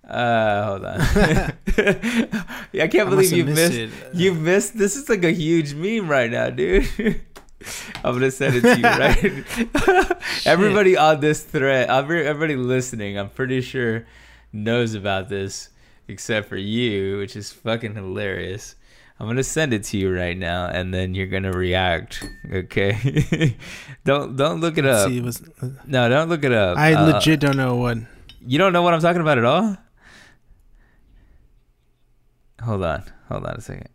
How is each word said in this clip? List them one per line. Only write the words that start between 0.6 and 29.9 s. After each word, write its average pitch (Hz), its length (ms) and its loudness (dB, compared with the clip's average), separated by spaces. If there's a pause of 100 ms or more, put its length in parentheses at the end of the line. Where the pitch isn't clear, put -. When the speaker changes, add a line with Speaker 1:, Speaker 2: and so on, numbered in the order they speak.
Speaker 1:
hold 98 180 -6
on. - 160 -6
<laughs> - 0 -
I 190 1900 0
can't - 60 -2 (140)
Speaker 2:
I - 20 -2
Speaker 1:
believe 269 60 4
Speaker 2:
must 190 140 6
have 175 80 2
Speaker 1:
you 165 60 2
Speaker 2:
missed 156 280 2
Speaker 1:
missed, - 20 -2
Speaker 2:
it. 113 400 -8
Speaker 1:
you 180 200 4
missed, 180 440 0
this 202 180 0
is, 277 120 -10
like, 196 160 2
a 165 80 4
huge 156 420 0
meme 190 360 -4
right 123 200 2
now, 120 200 -2
dude. 165 380 0 (100)
<laughs> 208 220 0 (840)
I'm 123 100 0
gonna 131 180 2
send 135 240 0
it 120 60 2
to 240 140 6
you, 120 60 0
Speaker 2:
<laughs> - 0 -
Speaker 1:
right? 226 1400 2
<laughs> - 0 -
Speaker 2:
Shit. - 240 -6
Speaker 1:
Everybody 190 480 4
on 156 240 4
this 151 240 0
thread, 135 440 0
every-, 139 380 0
everybody 147 300 -2
listening, 123 600 -4
I'm 101 140 -6
pretty 131 300 -4
sure 117 440 -4 (480)
knows 113 420 -2
about 98 340 -4
this, 98 400 -6 (400)
except 104 400 -6
for 101 80 -10
you, 101 600 -2
which 101 180 -10
is 101 160 -14
fucking 113 420 -6
hilarious. 95 800 -8 (460)
I'm 107 80 -8
gonna 127 160 -2
send 151 280 -2
it 101 120 -2
to - 120 -6
you 95 160 0
right 90 240 -2
now, 90 300 -4
and 92 260 -4
then 92 220 -4
you're 95 140 -4
gonna 95 240 -4
react, 90 720 -2 (280)
okay? 110 1040 0 (240)
<laughs> - 240 -20
Don't, 139 300 0
don't 160 260 0
look 165 180 -2
it 143 60 0
Speaker 2:
Let's 117 200 4
Speaker 1:
up. - 60 2
Speaker 2:
see, 123 100 -2
was, 120 200 -8 (220)
uh, 127 60 -8 (180)
Speaker 1:
No, 127 220 2
don't 151 200 2
look 165 140 -2
it 139 80 2
up. 98 260 4
Speaker 2:
I 156 180 4
Speaker 1:
Uh, 156 180 6
Speaker 2:
legit 147 260 4
don't 139 180 2
know 127 200 0
what. 120 220 -2 (460)
Speaker 1:
You 127 140 0
don't 190 140 4
know 175 100 4
what 175 120 4
I'm 160 60 2
talking 175 220 2
about 151 160 4
at 113 60 2
all? 185 320 2 (2750)